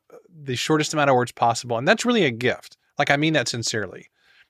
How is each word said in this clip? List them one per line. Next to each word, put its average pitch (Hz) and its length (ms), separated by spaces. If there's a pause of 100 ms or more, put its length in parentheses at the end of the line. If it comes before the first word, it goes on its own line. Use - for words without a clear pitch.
(440)
the 131 120
shortest 151 360
amount 147 180
of 131 60
words 120 160
possible. 117 460
And 135 100
that's 226 180
really 240 180
a 135 60
gift. 113 460 (220)
Like, 143 120
I 143 60
mean 156 180
that 123 140
sincerely. 113 600 (400)